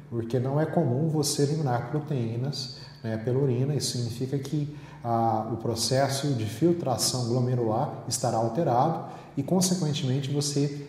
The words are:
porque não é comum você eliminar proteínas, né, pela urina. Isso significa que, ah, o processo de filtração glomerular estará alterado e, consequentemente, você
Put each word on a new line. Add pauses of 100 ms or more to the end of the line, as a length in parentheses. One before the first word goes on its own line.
porque
não
é
comum
você
eliminar
proteínas, (260)
né,
pela
urina.
Isso
significa
que, (280)
ah,
o
processo
de
filtração
glomerular
estará
alterado (300)
e,
consequentemente,
você